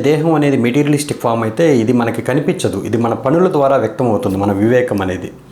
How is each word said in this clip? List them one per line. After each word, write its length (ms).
దేహం 300
అనేది 260
మెటీరియలిస్టిక్ 640
ఫామ్ 220
అయితే 180
ఇది 180
మనకి 280
కనిపించదు, 500
ఇది 160
మన 100
పనుల 320
ద్వారా 260
వ్యక్తం 300
అవుతుంది 320
మన 80
వివేకం 420
అనేది. 260